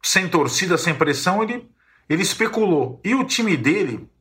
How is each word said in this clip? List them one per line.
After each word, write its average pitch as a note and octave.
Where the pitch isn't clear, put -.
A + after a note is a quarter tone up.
sem F#3+
torcida, E3
sem E3
pressão, E3
ele, A#3
ele D#3+
especulou. F3
E G#3
o C4
time G#3
dele C3